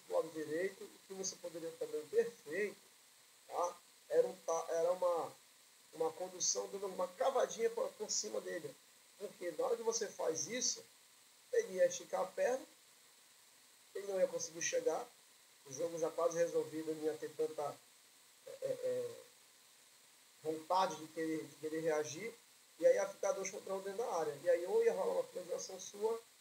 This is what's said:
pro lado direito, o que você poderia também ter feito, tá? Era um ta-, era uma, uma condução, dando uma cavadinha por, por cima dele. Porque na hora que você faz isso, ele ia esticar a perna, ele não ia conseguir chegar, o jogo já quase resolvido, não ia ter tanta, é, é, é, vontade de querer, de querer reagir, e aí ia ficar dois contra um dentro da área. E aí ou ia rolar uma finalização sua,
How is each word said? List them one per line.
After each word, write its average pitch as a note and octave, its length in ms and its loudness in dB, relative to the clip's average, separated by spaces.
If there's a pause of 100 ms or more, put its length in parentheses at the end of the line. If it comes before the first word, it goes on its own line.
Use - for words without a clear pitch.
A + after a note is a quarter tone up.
pro F3+ 100 -2
lado D#3+ 140 0
direito, D#3+ 520 -4
o - 240 -16
que F#3+ 80 -12
você F#3+ 220 -6
poderia E3 360 -8
também D3+ 360 -6
ter A3+ 200 4 (160)
feito, F#3 360 -4 (640)
tá? E3+ 300 -2 (320)
Era B2 180 6
um F#3 120 -6
ta-, - 320 -2
era E3 220 4
uma, F3 400 0 (600)
uma D#3+ 220 0
condução, F#3 540 -2
dando G3 180 -4
uma F#3 200 -2
cavadinha A3+ 640 2
por, G#3 220 0
por G#3 180 -6
cima G#3+ 300 -2
dele. F3 340 -6 (440)
Porque F#3 320 -8
na E3 160 0
hora A#3 100 2
que A3+ 60 -2
você A3 260 0
faz F3 380 -2
isso, A3+ 360 -2 (680)
ele G3 220 2
ia F3+ 120 6
esticar F3+ 360 0
a F#3 40 -2
perna, A#3 380 2 (1300)
ele G3 120 -8
não F#3+ 120 -2
ia F3+ 80 6
conseguir E3 360 -4
chegar, D#3+ 440 0 (600)
o C#3 60 -16
jogo E3 260 -2
já D#3+ 120 0
quase E3 280 2
resolvido, D#3 560 0
não D#3 100 -4
ia D3+ 140 0
ter D3 180 -8
tanta, D3+ 420 -2 (680)
é, B4+ 40 -12 (120)
é, C5+ 100 0
é, A#4+ 520 -4 (1200)
vontade D#3+ 540 0
de D#3 120 -10
querer, D#3+ 360 -2
de C#3 120 -16
querer D#3 240 -4
reagir, D#3+ 540 -2 (440)
e E3 80 4
aí E3+ 80 10
ia G3 140 2
ficar - 240 0
dois F#3+ 180 -4
contra G3 240 -6
um F#3+ 80 -2
dentro G3 160 -6
da A#3 160 -2
área. D#3 280 0
E E3+ 60 2
aí F3 180 6
ou G#3+ 160 6
ia A3+ 120 6
rolar F#3 180 2
uma F3+ 120 2
finalização F3+ 540 -6
sua, A3 400 -2 (220)